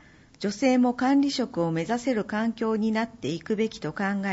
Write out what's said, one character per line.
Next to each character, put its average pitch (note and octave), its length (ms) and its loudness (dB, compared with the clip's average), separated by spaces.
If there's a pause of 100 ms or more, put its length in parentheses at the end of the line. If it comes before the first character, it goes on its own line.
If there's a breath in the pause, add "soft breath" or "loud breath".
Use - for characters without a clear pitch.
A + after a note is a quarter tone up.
(380 loud breath)
女 G3+ 120 -4
性 B3+ 280 2
も B3 160 4
管 C4 260 4
理 C#4 100 2
職 A#3 320 -2
を E3+ 80 2
目 E3 120 0
指 G#3+ 160 -2
せ B3+ 160 -2
る G#3 100 0
環 A3 300 -2
境 A3 220 0
に A3 140 0
な A3 120 0
っ A3+ 80 -4
て - 180 -8
い D#3+ 140 -4
く A3 140 -2
べ A3 120 0
き - 100 -12
と D3+ 140 -6
考 G3 400 -2